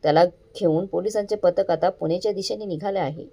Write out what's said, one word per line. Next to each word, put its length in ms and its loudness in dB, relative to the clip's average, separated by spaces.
त्याला 220 6
घेऊन 600 0
पोलिसांचे 500 -2
पथक 360 2
आता 180 2
पुण्याच्या 420 -2
दिशेने 340 -6
निघाले 340 -4
आहे. 340 -4